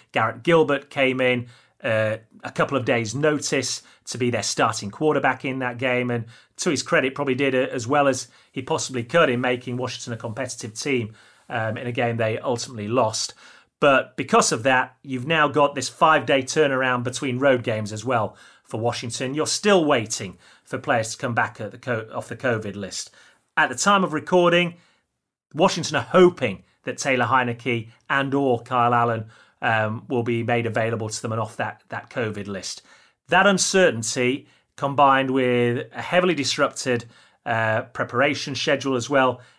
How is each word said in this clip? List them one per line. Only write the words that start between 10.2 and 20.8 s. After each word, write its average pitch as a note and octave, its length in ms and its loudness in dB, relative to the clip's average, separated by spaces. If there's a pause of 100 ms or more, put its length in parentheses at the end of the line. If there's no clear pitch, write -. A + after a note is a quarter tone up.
team, A#2+ 400 -4 (340)
um, A2+ 300 -4
in B2 100 -8
a B2 60 -6
game A#2+ 240 -2
they A2+ 220 -2
ultimately A#2 500 -6
lost. A#2 440 0 (460)
But C3+ 380 2
because F#3 340 2
of A#2+ 120 -2
that, C3 400 2
you've B2+ 240 -8
now D#3 200 2
got C#3+ 280 2
this C3 120 -6
five-day D3 560 2
turnaround C3 640 0
between B2+ 340 -4
road C3 240 4
games G#2+ 300 -4
as G#2 100 -10
well A#2 320 -2 (300)
for - 160 -8
Washington. B2+ 520 -4
You're D3+ 140 -4
still G3 380 2
waiting A2 520 -2 (280)
for C3+ 120 -8
players A#2 360 -2